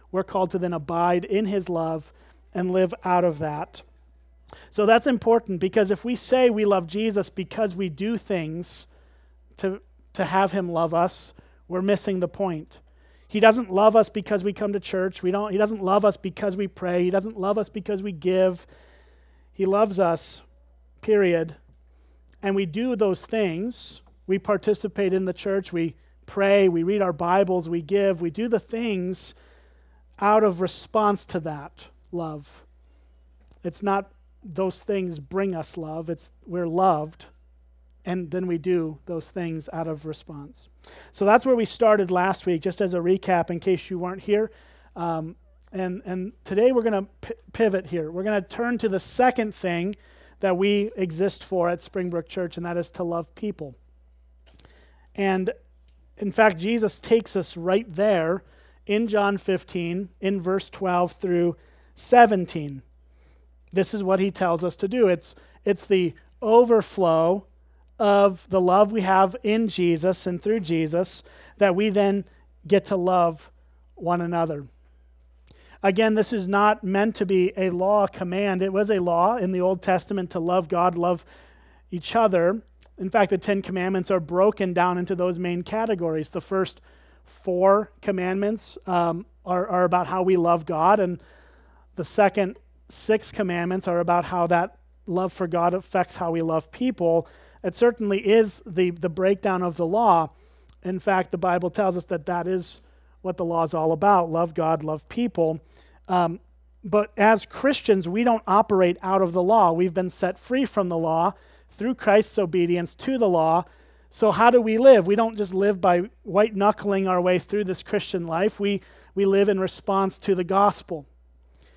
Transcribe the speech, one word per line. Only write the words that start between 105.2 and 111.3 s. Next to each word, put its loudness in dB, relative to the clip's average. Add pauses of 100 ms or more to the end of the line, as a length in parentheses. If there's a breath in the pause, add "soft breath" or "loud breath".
Um, 0 (420)
but 0
as 4
Christians, 0
we 0
don't 2
operate 4
out 0
of 2
the 2
law. 6
We've 0
been -2
set -4
free -2
from -2
the -4
law 0 (340 soft breath)